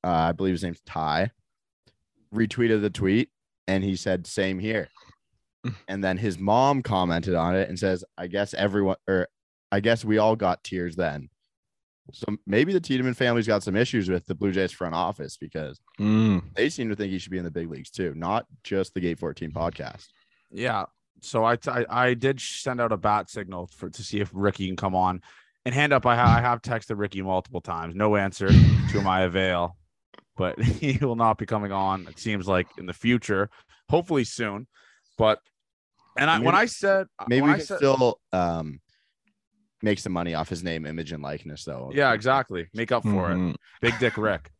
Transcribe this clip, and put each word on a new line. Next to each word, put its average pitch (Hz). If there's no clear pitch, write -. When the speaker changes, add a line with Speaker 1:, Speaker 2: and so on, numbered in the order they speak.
Speaker 1:
uh, 87
I 82
believe 92
his 85
name's 85
Ty, 80
retweeted 113
the 104
tweet, 98
and 95
he 98
said, 92
"Same 95
here." 107
Speaker 2:
<laughs> -
Speaker 1:
And 98
then 95
his 98
mom 127
commented 90
on 85
it 95
and 90
says, 92
"I 90
guess 98
everyone, 98
or 92
I 101
guess 113
we 107
all 110
got 90
tears 87
then." 76
So -
maybe 127
the 185
Tiedemann 127
family's 117
got 104
some 98
issues 110
with 90
the 95
Blue 98
Jays 92
front 82
office, 85
because 76
Speaker 2:
Mm. 104
Speaker 1:
they 120
seem 123
to 104
think 101
he 95
should 85
be 92
in 90
the 85
big 85
leagues 69
too, 87
not 90
just 95
the 92
Gate 85
fourteen 78
podcast. 78
Speaker 3:
Yeah. 110
So 113
I, 117
t-, -
I, 120
I 127
did 127
sh-, -
send 123
out 113
a 101
bat 104
signal 90
for, -
to 82
see 101
if 98
Ricky 98
can 92
come 95
on. 92
And 123
hand 147
up, 127
I 120
ha-, 120
I 120
have 120
texted 113
Ricky 95
multiple 92
times. 85
No 104
answer 98
to -
my 92
avail, 87
but -
<laughs> 113
he 131
will 120
not 113
be 107
coming 104
on, 95
it 78
seems 101
like, 92
in 90
the 87
future. 107
Hopefully 165
soon. 107
But, 107
and 143
I, 165
Speaker 1:
Maybe, 117
Speaker 3:
when 170
I 214
said, 196
Speaker 1:
maybe 123
Speaker 3:
when 147
Speaker 1:
we -
Speaker 3:
I -
Speaker 1:
can 151
Speaker 3:
said -
Speaker 1:
still, 131
um, 82
make 104
some 98
money 85
off 78
his 87
name, 82
image, 80
and 76
likeness, 73
though. 64
Speaker 3:
Yeah, 135
exactly. 110
Make 113
up 117
for 107
Speaker 2:
Mm-hmm. 87
Speaker 3:
it. -
Big 117
Dick 120
Rick. 107